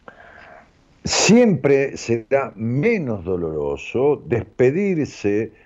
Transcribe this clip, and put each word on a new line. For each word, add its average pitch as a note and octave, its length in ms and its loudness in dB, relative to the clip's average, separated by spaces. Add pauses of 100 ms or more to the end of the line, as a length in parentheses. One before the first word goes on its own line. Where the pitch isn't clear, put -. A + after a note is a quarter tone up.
(1040)
Siempre D3 920 4
será A#2 600 -2
menos B2 680 -2
doloroso E2+ 1000 -2
despedirse B2+ 1300 -2 (140)